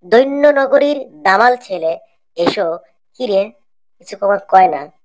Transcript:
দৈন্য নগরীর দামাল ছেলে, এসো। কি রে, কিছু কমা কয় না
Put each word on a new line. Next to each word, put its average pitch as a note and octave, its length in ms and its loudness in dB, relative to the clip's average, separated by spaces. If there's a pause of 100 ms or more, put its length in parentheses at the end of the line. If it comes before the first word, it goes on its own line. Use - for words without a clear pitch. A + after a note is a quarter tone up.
দৈন্য C4+ 380 0 (160)
নগরীর C#4 400 0 (260)
দামাল G#3+ 280 2 (120)
ছেলে, E3 260 -6 (460)
এসো। F3 300 -2 (480)
কি B3+ 160 -8
রে, G3 100 0 (560)
কিছু - 220 -20
কমা G3+ 180 -2 (140)
কয় F#3 220 4
না C#3 80 -8 (240)